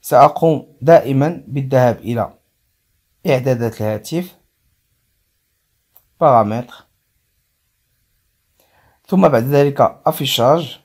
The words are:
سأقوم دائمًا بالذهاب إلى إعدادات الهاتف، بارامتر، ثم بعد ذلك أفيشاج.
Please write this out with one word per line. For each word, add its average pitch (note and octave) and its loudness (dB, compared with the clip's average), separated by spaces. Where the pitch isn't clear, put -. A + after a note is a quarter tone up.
سأقوم D3 0
دائمًا C#3+ 2
بالذهاب C3 0
إلى A2+ -8
إعدادات B2 -2
الهاتف، G#2+ -8
بارامتر، A#2+ 0
ثم F#3 2
بعد A#2+ 2
ذلك C#3+ 0
أفيشاج. C#3 -2